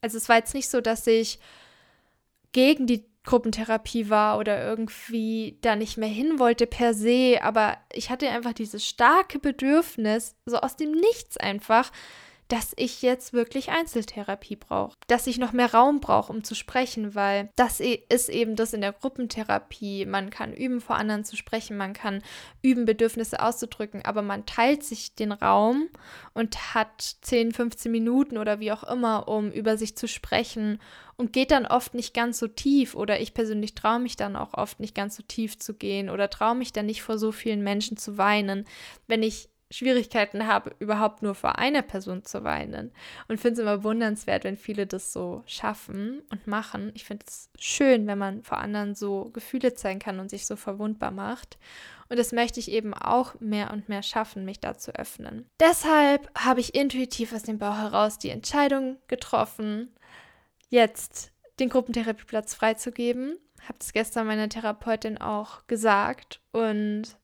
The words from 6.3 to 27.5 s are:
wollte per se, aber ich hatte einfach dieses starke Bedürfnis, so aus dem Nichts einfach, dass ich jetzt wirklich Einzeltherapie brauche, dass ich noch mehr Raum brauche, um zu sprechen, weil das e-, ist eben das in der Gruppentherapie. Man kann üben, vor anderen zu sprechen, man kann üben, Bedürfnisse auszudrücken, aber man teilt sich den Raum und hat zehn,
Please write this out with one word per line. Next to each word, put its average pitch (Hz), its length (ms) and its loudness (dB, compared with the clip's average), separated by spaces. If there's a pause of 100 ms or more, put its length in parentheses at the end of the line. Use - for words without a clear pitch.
wollte 240 280 6
per 233 260 2
se, 240 480 6
aber 214 360 2 (160)
ich - 160 -8
hatte 254 200 0
einfach 233 220 -2
dieses 214 340 -6
starke 294 540 6
Bedürfnis, 262 960 2 (100)
so 240 120 0
aus - 180 0
dem 302 160 -2
Nichts 392 460 2
einfach, 220 520 2 (640)
dass 226 220 -2
ich - 260 -4
jetzt 254 320 0
wirklich 240 360 -2
Einzeltherapie 208 840 -4
brauche, 202 400 -6 (120)
dass 240 180 4
ich 240 140 -2
noch 240 140 -2
mehr 247 200 2
Raum 269 280 6
brauche, 202 300 2
um 214 120 -8
zu - 100 -10
sprechen, 220 600 -4
weil 202 400 0
das 240 240 4
e-, 240 300 0
ist 240 200 4
eben 220 260 0
das 220 180 0
in 208 80 -2
der 202 100 0
Gruppentherapie. 208 1120 -4
Man 196 240 -4
kann 220 240 -10
üben, 254 260 -2
vor 226 180 -2
anderen 214 260 -2
zu - 120 -12
sprechen, 220 420 -6
man 196 160 -6
kann 202 280 -6 (400)
üben, 247 240 4
Bedürfnisse 226 560 0
auszudrücken, 214 640 -4
aber 214 160 -2
man 202 240 -4
teilt 285 380 2
sich - 320 -10
den 214 160 -2
Raum 208 560 4 (460)
und - 420 -4
hat 220 260 -2 (200)
zehn, 233 320 2